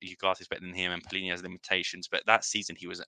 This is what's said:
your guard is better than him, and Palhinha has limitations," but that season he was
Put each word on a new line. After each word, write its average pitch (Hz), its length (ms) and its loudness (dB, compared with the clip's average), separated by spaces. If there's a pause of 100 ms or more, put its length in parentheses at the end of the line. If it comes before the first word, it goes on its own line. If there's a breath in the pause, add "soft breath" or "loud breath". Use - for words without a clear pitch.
your 92 200 -10
guard 95 200 4
is 90 80 -14
better - 140 -4
than 90 120 -8
him, 90 180 2
and 85 120 -2
Palhinha 92 260 -2
has 90 120 -2
limitations," 90 680 -2
but - 160 0
that 110 180 8
season 101 320 -2
he 90 100 -12
was 87 220 -6